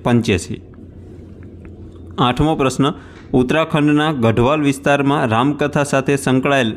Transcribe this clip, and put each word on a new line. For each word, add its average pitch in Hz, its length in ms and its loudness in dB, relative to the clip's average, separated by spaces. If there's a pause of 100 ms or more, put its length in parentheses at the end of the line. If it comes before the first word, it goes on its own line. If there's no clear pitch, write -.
પંચ્યાસી. 113 580 0 (1600)
આઠમો 147 360 2
પ્રશ્ન, 135 380 0 (400)
ઉત્તરાખંડના 151 800 2
ગઢવાલ 120 500 2
વિસ્તારમાં 143 680 2
રામકથા 143 560 0
સાથે 139 320 0
સંકળાયેલ 131 600 2